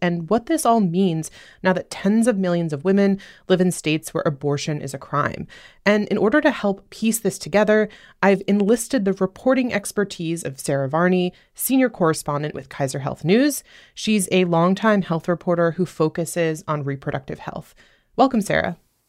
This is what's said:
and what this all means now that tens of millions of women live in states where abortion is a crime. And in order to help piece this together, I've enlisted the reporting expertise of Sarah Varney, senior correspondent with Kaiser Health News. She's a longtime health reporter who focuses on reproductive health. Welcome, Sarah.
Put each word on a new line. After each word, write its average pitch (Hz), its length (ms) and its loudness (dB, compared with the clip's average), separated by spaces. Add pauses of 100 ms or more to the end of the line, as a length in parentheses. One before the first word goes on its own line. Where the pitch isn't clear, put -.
and 170 260 -2
what 233 180 0
this 320 200 0
all 233 140 4
means 170 500 0 (320)
now 185 100 2
that - 160 -4
tens 220 380 0
of 240 100 2
millions 175 360 0
of 143 120 -6
women 196 360 4 (260)
live 180 140 4
in 180 100 4
states 156 420 -2
where - 140 -2
abortion 147 540 -4
is 139 120 -10
a 139 60 -10
crime. - 480 -4 (400)
And 208 220 2
in - 100 0
order 220 220 2
to 302 100 4
help 196 400 -4
piece 226 300 -2
this - 180 -4
together, 208 500 2 (360)
I've 196 240 4
enlisted 208 560 2
the 196 80 0
reporting 247 600 0
expertise 180 720 -4
of 139 160 -8
Sarah 139 300 -2
Varney, 180 440 2 (220)
senior 262 360 0
correspondent 156 680 -2
with 135 140 -14
Kaiser 139 280 -4
Health 131 260 -8
News. 247 380 2 (320)
She's 214 380 0
a 185 140 4
longtime 190 560 2
health 165 260 -4
reporter 170 420 0
who 175 160 -2
focuses 160 800 -4
on 147 160 -4
reproductive 139 560 -8
health. - 340 -14 (440)
Welcome, 262 240 4
Sarah. - 380 -2 (300)